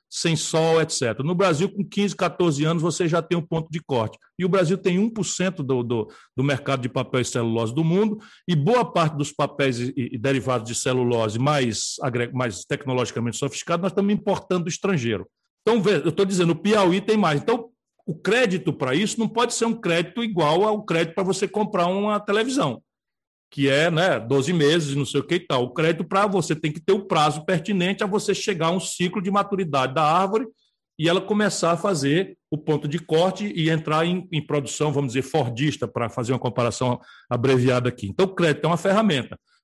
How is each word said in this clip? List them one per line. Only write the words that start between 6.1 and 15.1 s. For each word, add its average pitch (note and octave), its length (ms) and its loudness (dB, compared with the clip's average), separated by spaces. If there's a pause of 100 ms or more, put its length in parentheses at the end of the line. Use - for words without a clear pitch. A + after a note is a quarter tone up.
do B2+ 60 0
mercado C3+ 380 0
de B2 60 -4
papel C3 320 -2
e A#2+ 60 0
celulose A#2 480 -2
do D#3 100 0
mundo, G#3 360 2 (280)
e F3 80 2
boa G#3 300 4
parte D#3 320 0
dos C#3 140 -4
papéis C#3 480 -2
e, B2 180 -4
e, B2 160 -4
e C3 60 -6
derivados B2 480 0
de A#2 80 -6
celulose A#2+ 640 0
mais C3+ 640 0
agre-, A#2+ 280 -2
mais B2 320 -4
tecnologicamente B2 720 -4
sofisticados, - 440 -4
nós F#3+ 100 -2
estamos G3+ 220 0
importando F#3 520 -2
do - 40 -6
estrangeiro. A#2+ 580 -2 (360)